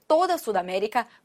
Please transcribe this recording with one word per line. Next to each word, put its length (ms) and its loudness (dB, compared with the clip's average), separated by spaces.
toda 320 2
Sudamérica 720 -2